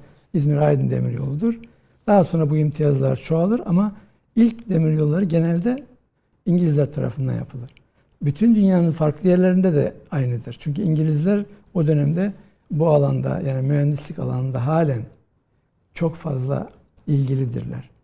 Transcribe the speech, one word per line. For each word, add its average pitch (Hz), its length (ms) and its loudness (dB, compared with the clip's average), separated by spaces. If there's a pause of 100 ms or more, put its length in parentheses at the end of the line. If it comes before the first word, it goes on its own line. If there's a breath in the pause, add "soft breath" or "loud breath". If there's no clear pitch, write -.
(340 soft breath)
İzmir-Aydın 143 560 2
Demiryolu'dur. 135 720 -4 (480 loud breath)
Daha 202 160 6
sonra 160 260 0
bu 156 80 0
imtiyazlar 143 580 0
çoğalır 175 500 0
ama 202 300 0 (400 loud breath)
ilk 226 340 2
demiryolları 156 560 2
genelde 170 580 0 (640)
İngilizler 160 460 2
tarafından 127 420 -4
yapılır. 123 360 -10 (520)
Bütün 214 340 2
dünyanın 185 360 4
farklı 156 380 0
yerlerinde 180 440 4
de 135 200 0 (180)
aynıdır. 123 480 -4
Çünkü 151 220 -6
İngilizler 160 640 0 (280 loud breath)
o 160 140 0
dönemde 160 460 0 (380 loud breath)
bu 160 180 0
alanda, 135 560 0
yani 131 220 -2
mühendislik 143 520 -2
alanında 127 480 -4
halen 151 340 0 (920)
çok 165 220 -2
fazla 135 540 -6 (380)
ilgilidirler. 127 800 -2 (140)